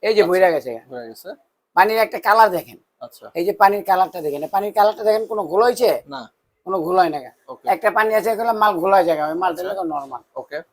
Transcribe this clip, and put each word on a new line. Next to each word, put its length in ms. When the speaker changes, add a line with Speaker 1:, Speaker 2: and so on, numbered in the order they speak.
Speaker 1:
এই 120
যে 80
Speaker 2:
আচ্ছা, 100
Speaker 1:
ভরে 200
গেছে। 360
Speaker 2:
ভরে 200
গেছে। 200
Speaker 1:
পানির 240
একটা 200
কালার 320
দেখেন। 260
Speaker 2:
আচ্ছা। 340
Speaker 1:
এই 100
যে 80
পানির 320
কালারটা 360
দেখেন, 280
পানির 240
কালারটা 320
দেখেন, 220
কোনো 180
ঘোল 180
হয়েছে? 460
Speaker 2:
না। 240
Speaker 1:
কোনো 180
ঘোল 160
হয় 100
না। 120
Speaker 2:
ওকে। 200
Speaker 1:
একটা 220
পানি 240
আছে, 160
এগুলো 220
মাল 240
ঘোল 180
হয়ে 100
যায়, 240
ওই 60
মালটা 280
Speaker 2:
আচ্ছা। 180
Speaker 1:
হলো 140
নরমাল। 260
Speaker 2:
ওকে। 260